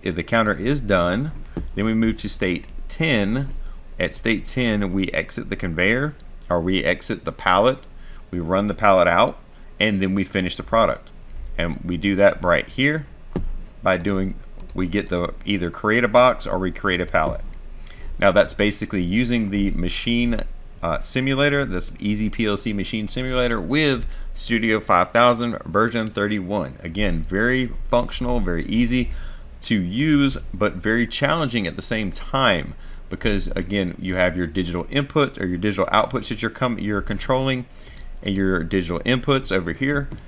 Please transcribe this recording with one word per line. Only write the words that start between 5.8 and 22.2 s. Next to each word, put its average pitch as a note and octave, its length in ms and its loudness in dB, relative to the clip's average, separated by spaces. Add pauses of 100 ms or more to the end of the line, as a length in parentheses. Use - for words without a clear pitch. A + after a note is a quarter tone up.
or F2 120 2
we F#2 240 2
exit F2+ 400 -2
the E2 80 -4
pallet, A2 460 4 (520)
we F2+ 100 -4
run F#2+ 280 0
the F#2+ 60 -2
pallet F#2+ 340 6
out, F#2 300 4 (400)
and G#2 220 2
then F#2+ 140 0
we G2 100 2
finish F#2 320 -2
the F#2+ 60 -8
product. - 480 2 (460)
And E2+ 280 -2
we F2 120 -2
do G2 200 2
that G2 260 6
right F2 240 4
here D3 400 0 (760)
by F#2 140 4
doing, F#2+ 380 0 (400)
we F#2 120 0
get F2+ 220 -2
the, F2 260 -2 (100)
either F2+ 260 0
create A2+ 340 2
a A2+ 40 4
box B2 380 6
or F#2 120 -2
we F#2 120 0
create F#2 300 0
a F2 60 -2
pallet. D2+ 360 0 (760)
Now G2 140 6
that's F2 220 4
basically G#2 480 0
using A2+ 480 2
the G#2 220 2
machine, A#2+ 680 0 (380)
uh, E2 200 -2
simulator, C3+ 640 0
this F2+ 340 -4
Easy G#2 320 0